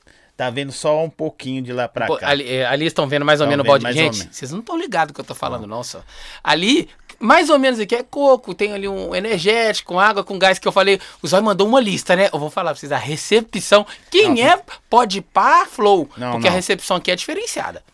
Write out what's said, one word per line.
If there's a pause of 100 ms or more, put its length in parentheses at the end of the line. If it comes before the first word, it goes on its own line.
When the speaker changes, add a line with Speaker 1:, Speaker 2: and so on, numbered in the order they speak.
(360)
Speaker 1:
Tá
vendo
só
um
pouquinho
de
lá
pra
Speaker 2:
Pô,
Speaker 1:
cá.
Speaker 2:
ali,
é,
ali
estão
vendo
mais
ou
Speaker 1:
Tão
Speaker 2:
menos
o
Speaker 1:
vendo
Speaker 2:
balde.
Speaker 1:
mais
ou
Speaker 2:
Gente,
Speaker 1:
menos.
Speaker 2:
vocês
não
tão
ligados
que
eu
tô
falando,
Speaker 1:
Não.
Speaker 2:
não,
só. (400)
Ali, (320)
mais
ou
menos
aqui
é
coco,
tem
ali
um
energético,
água
com
gás
que
eu
falei. (240)
O
Zóio
mandou
uma
lista,
né?
Eu
vou
falar
pra
vocês,
a
recepção. (280)
Quem
Speaker 1:
Não,
Speaker 2:
é
Speaker 1:
tem (120)
Speaker 2:
Pode
Pá,
Flow?
Speaker 1:
Não,
Speaker 2:
Porque
a
Speaker 1:
não.
Speaker 2:
recepção
aqui
é
diferenciada. (120)